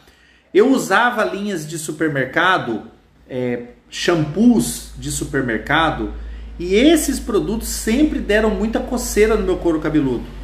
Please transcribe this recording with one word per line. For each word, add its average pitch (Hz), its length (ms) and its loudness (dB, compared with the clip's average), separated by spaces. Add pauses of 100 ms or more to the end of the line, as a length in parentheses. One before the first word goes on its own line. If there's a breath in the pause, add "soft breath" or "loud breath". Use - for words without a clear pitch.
(540 loud breath)
Eu 214 160 6
usava 220 560 2
linhas 185 420 -6
de 165 100 -10
supermercado, 151 1040 0 (440)
é, 123 360 -4 (260)
shampoos 180 1080 2
de 131 140 -8
supermercado, 131 1000 -2 (440 loud breath)
e 180 180 -2
esses 294 440 4
produtos 196 480 -2
sempre 277 520 0
deram 208 320 2
muita 220 280 -2
coceira 220 560 0
no 196 80 0
meu 180 140 0
couro 160 240 0
cabeludo, 139 420 0 (200)